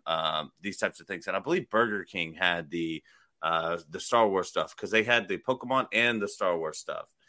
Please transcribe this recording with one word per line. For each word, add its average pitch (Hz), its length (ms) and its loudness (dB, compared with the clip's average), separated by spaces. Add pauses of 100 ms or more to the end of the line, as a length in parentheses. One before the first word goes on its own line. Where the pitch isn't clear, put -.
um, 80 460 0 (100)
these 95 160 -6
types 95 240 -2
of 80 60 -20
things. 90 200 -8
And 92 80 -2
I 98 40 -2
believe 156 300 -2
Burger 107 360 2
King 82 300 -6
had 85 340 0
the, 82 340 -4 (380)
uh, 82 360 0 (120)
the 85 100 -8
Star 117 300 6
Wars 95 180 2
stuff - 280 -2
'cause 92 160 -8
they 110 120 4
had 117 240 2
the 95 100 -2
Pokemon 127 540 -2
and 117 300 2
the 101 80 0
Star 90 280 0
Wars 80 200 -4
stuff. - 300 -8 (220)